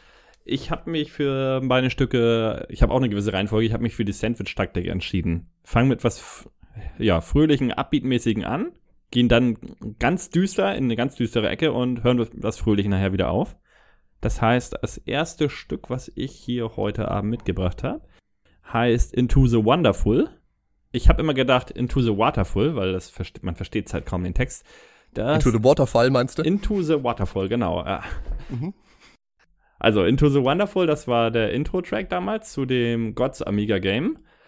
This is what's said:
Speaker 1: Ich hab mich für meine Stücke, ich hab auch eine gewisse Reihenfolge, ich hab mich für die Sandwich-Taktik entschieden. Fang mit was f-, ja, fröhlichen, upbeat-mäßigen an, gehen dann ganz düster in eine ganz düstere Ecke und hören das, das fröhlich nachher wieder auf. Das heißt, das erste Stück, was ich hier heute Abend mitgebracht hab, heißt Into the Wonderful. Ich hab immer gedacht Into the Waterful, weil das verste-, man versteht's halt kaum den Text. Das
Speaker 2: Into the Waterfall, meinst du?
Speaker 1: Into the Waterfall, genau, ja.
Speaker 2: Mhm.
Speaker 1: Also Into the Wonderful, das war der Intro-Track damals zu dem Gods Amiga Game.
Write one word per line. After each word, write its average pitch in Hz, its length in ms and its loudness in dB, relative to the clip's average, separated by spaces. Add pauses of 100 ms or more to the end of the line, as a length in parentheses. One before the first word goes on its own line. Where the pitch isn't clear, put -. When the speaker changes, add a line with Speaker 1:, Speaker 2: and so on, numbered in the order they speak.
(460)
Speaker 1:
Ich 135 260 -6
hab - 160 -6
mich 156 240 -4
für 135 500 -2
meine 127 280 2
Stücke, 117 800 0
ich - 120 -6
hab - 80 4
auch 127 80 2
eine 127 120 2
gewisse 101 240 -2
Reihenfolge, 107 340 2
ich 110 60 0
hab 117 80 -2
mich 117 140 -2
für 113 100 -2
die 98 80 -2
Sandwich-Taktik 98 720 -4
entschieden. 90 640 -4 (140)
Fang 123 240 2
mit 123 160 0
was - 160 -2
f-, - 300 -18 (480)
ja, 92 240 2
fröhlichen, 143 500 2
upbeat-mäßigen 123 720 0
an, 220 260 -6 (400)
gehen 120 180 4
dann 120 280 4 (420)
ganz 151 300 -2
düster 196 460 0
in - 100 -2
eine 117 100 0
ganz 123 200 -2
düstere 113 340 0
Ecke 156 220 0
und 123 320 -2
hören 123 140 4
das, 117 160 0
das 107 240 -6
fröhlich 104 300 2
nachher 95 260 2
wieder 92 180 0
auf. 120 260 -2 (640)
Das - 200 -2
heißt, 120 400 0
das - 160 -8
erste 147 520 -4
Stück, - 400 -10
was 127 260 -8
ich 131 180 -8
hier 120 420 -6
heute 104 340 -4
Abend 101 220 -2
mitgebracht 95 520 -4
hab, - 240 -8 (640)
heißt 117 420 2
Into 123 340 4
the 117 180 2
Wonderful. 135 640 4 (640)
Ich - 180 6
hab - 100 6
immer 156 140 0
gedacht 127 380 2
Into 127 300 -2
the 113 160 2
Waterful, 117 580 0
weil 95 180 -2
das 90 180 -6
verste-, - 320 -12
man 87 120 -6
versteht's - 380 -6
halt 85 120 -6
kaum 90 180 -4
den 90 120 -6
Text. - 280 -4 (500)
Das 143 300 0
Speaker 2:
Into 117 140 4
the 107 60 0
Waterfall, 127 480 4
meinst 127 260 0
du? 156 60 -4
Speaker 1:
Into 196 400 0
the 151 200 0
Waterfall, 98 460 -2
genau, 90 340 -2
ja. - 200 -6 (460)
Speaker 2:
Mhm. 139 240 -8 (1080)
Speaker 1:
Also 104 240 4
Into 139 260 4
the 139 140 2
Wonderful, 180 420 0
das 147 220 0
war 117 240 2
der 113 220 0
Intro-Track 170 560 -4
damals 196 420 -6
zu 135 140 -4
dem 117 500 0
Gods 127 260 -2
Amiga 104 380 0
Game. 120 400 -2 (280)